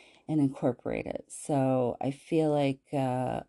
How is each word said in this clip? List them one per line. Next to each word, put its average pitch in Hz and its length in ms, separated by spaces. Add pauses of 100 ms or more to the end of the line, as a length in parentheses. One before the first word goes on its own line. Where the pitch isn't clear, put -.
(280)
and 156 140
incorporate 123 640
it. - 220
So 131 760
I 135 80
feel 156 420
like, 139 280 (120)
uh, 127 560